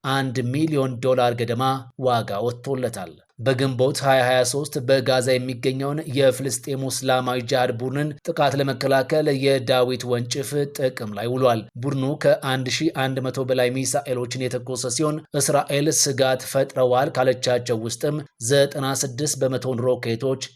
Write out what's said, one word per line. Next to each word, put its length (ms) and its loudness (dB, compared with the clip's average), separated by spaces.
አንድ 280 0
ሚሊዮን 500 0
ዶላር 360 2
ገደማ 280 -2
ዋጋ 320 0
ወጥቶለታል። 720 -6
በግንቦት 600 0
ሃያ 220 4
ሃያ 220 4
ሦስት 300 -2
በጋዛ 440 2
የሚገኘውን 720 -2
የፍልስጤም 720 0
እስላማዊ 580 0
ጂሃድ 320 0
ቡድንን 360 -2
ጥቃት 320 2
ለመከላከል 720 2
የዳዊት 680 2
ወንጭፍ 440 -2
ጥቅም 400 -4
ላይ 140 -4
ውሏል። 340 2
ቡድኑ 260 -2
ከአንድ 500 2
ሺህ 260 0
አንድ 260 0
መቶ 240 -4
በላይ 260 2
ሚሳኤሎችን 760 -2
የተኮሰ 440 -4
ሲሆን 280 0
እስራኤል 600 2
ስጋት 520 2
ፈጥረዋል 640 2
ካለቻቸው 680 0
ውስጥም 360 -4
ዘጠና 400 2
ስድስት 380 -4
በመቶውን 460 0
ሮኬቶች 600 0